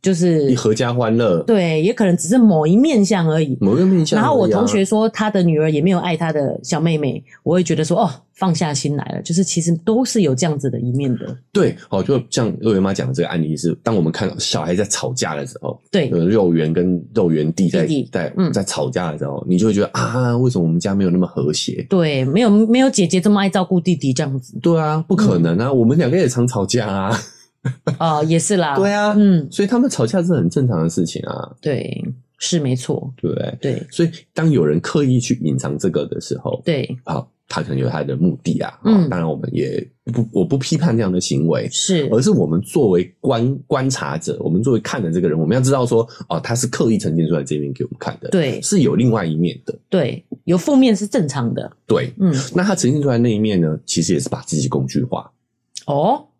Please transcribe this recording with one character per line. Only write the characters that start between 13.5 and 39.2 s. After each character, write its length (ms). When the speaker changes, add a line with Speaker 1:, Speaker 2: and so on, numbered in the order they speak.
Speaker 2:
是， 260
当 140
我 60
们 100
看 160
到 100
小 240
孩 120
在 100
吵 300
架 200
的 120
时 160
候， 180
Speaker 1:
对。 200
Speaker 2:
呃， 160
肉 260
圆 180
跟 320
肉 160
圆 240
弟 160
在， 160
Speaker 1:
弟 160
弟， 100
Speaker 2:
在， 240
Speaker 1:
嗯。 160
Speaker 2:
在 100
吵 280
架 200
的 60
时 80
候， 240
你 80
就 120
会 40
觉 80
得， 140
啊， 420
为 140
什 80
么 60
我 40
们 100
家 160
没 100
有 40
那 80
么 100
和 240
谐？ 380
Speaker 1:
对， 380
没 140
有， 100
没 300
有 100
姐 160
姐 120
这 120
么 100
爱 80
照 160
顾 160
弟 160
弟 160
这 100
样 160
子。 220
Speaker 2:
对 180
啊， 300
不 80
可 220
能 180
啊， 120
Speaker 1:
嗯。 100
Speaker 2:
我 40
们 140
两 140
个 80
也 100
常 180
吵 200
架 200
啊。 320
Speaker 1:
哦， 300
也 100
是 200
啦。 180
Speaker 2:
对 160
啊， 240
Speaker 1:
嗯。 340
Speaker 2:
所 140
以 40
他 100
们 100
吵 180
架 160
是 120
很 160
正 180
常 140
的 60
事 180
情 160
啊。 280
Speaker 1:
对， 420
是 220
没 160
错。 400
Speaker 2:
对 140
不 80
对？ 200
Speaker 1:
对。 320
Speaker 2:
所 140
以 60
当 160
有 160
人 140
刻 240
意 140
去 240
隐 140
藏 220
这 100
个 180
的 140
时 160
候， 260
Speaker 1:
对。 320
Speaker 2:
好， 200
他 140
可 80
能 80
有 100
他 140
的 140
目 260
的 160
啊。 260
Speaker 1:
嗯。 220
Speaker 2:
哦， 20
当 100
然 80